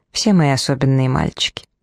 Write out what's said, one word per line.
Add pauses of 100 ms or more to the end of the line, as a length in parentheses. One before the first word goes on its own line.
(120)
все
мои
особенные
мальчики. (180)